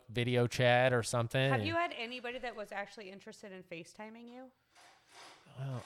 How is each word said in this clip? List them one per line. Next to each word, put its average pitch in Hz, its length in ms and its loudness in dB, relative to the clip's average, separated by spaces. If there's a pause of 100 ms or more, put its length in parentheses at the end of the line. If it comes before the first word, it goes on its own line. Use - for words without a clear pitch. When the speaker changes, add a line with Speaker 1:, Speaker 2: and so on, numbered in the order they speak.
Speaker 1:
video 120 380 4
chat 123 460 6
or 120 100 4
something. 131 480 2
Speaker 2:
Have 117 160 2
you 330 80 0
had 339 240 0
anybody 240 400 -8
that 240 160 -8
was 208 160 -10
actually 202 400 -10
interested 202 400 -16
in 185 140 -12
FaceTiming 214 680 -14
you? 254 120 -16 (1120)
Speaker 1:
Well, 131 280 -6